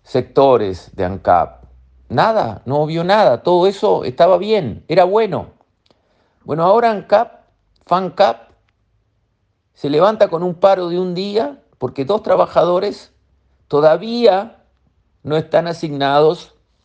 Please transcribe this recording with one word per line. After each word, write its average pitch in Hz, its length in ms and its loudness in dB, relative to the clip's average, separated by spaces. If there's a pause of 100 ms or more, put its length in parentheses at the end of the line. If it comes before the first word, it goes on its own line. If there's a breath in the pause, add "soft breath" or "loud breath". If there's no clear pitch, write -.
sectores 123 920 0
de 95 80 -2
ancap. 90 580 0 (460)
Nada, 160 560 -2
no 147 200 -2
vio 165 200 -4
nada, 180 360 2
todo 180 260 2
eso 196 360 0
estaba 175 340 2
bien, 185 520 -4
era 175 160 4
bueno. 190 460 -2 (920)
Bueno, 160 220 -2
ahora 226 260 2
ancap, 202 540 -2 (400)
fancap, 190 640 -2 (1200)
se - 160 -8
levanta 208 380 2
con 170 160 -6
un 180 120 -4
paro 185 340 2
de 175 100 -4
un 185 160 -4
día 208 480 -6 (140)
porque 127 260 -8
dos 202 180 -2
trabajadores 180 920 -2 (560)
todavía 190 960 0 (580)
no 151 140 -6
están 165 300 -4
asignados 151 880 -2 (320)